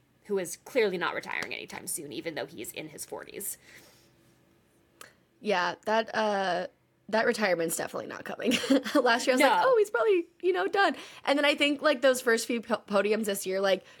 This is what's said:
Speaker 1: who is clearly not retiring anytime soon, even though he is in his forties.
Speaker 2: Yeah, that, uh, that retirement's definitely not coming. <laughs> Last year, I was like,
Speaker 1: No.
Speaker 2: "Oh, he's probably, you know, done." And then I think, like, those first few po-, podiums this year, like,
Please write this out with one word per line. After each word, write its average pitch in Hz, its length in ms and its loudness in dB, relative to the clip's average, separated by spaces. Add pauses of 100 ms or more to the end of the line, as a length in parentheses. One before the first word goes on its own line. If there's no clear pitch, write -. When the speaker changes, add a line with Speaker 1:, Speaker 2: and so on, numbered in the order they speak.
(260)
Speaker 1:
who 202 120 -4
is 180 200 -6
clearly 208 400 0
not 160 180 -4
retiring - 360 -8
anytime - 360 -12
soon, 147 240 -10
even 156 240 -10
though 123 100 -6
he - 160 -14
is - 80 -12
in 156 200 -14
his - 140 -16
forties. - 540 -12 (1800)
Speaker 2:
Yeah, 180 340 0 (100)
that, 220 300 -2
uh, 196 540 -2 (440)
that 220 140 0
retirement's 190 500 2
definitely - 320 -6
not - 160 -12
coming. - 280 -2 (240)
<laughs> - 180 -2
Last 240 320 4
year, 254 80 4
I - 20 2
was 262 40 4
like, 302 220 6
Speaker 1:
No. - 20 -
Speaker 2:
"Oh, 508 140 6
he's 415 120 4
probably, 427 360 2 (160)
you 359 100 2
know, 370 140 0
done." 392 300 2 (280)
And 285 140 2
then 294 60 2
I 294 100 4
think, 285 260 0
like, 285 220 2
those 262 180 4
first 226 260 2
few 233 140 -2
po-, 214 280 -4
podiums 208 380 2
this 196 200 -4
year, 190 140 -2
like, 190 240 2 (160)